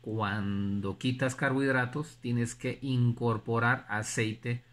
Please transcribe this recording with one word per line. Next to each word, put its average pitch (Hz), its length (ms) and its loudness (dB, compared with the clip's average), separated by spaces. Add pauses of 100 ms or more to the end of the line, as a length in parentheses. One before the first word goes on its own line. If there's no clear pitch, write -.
Cuando 101 960 -2
quitas 127 360 0
carbohidratos, 135 840 0
tienes 117 340 0
que - 280 -6
incorporar 120 1040 2
aceite 113 760 -2 (100)